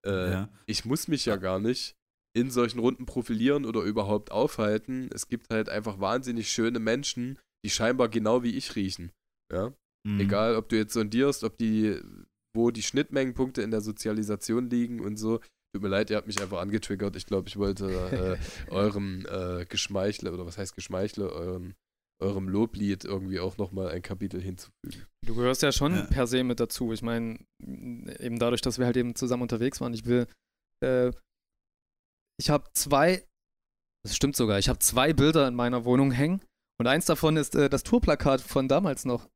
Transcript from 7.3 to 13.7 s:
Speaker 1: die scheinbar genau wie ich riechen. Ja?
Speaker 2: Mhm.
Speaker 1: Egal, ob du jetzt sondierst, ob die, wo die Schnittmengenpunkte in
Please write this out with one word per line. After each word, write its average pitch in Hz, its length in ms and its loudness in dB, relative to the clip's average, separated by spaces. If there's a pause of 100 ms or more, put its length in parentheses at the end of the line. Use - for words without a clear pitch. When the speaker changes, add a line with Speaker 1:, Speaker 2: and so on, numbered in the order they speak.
Speaker 1:
die 104 60 -4
scheinbar 120 380 2
genau 113 340 2
wie 117 140 0
ich - 200 -6
riechen. 90 340 -4 (420)
Ja? 101 200 -2 (340)
Speaker 2:
Mhm. 104 140 0
Speaker 1:
Egal, 104 360 4
ob 110 120 -2
du 117 80 2
jetzt 107 180 2
sondierst, 117 500 2
ob 110 140 -4
die, 107 420 2 (540)
wo 117 160 4
die 113 120 -8
Schnittmengenpunkte 131 800 -2
in 110 80 -2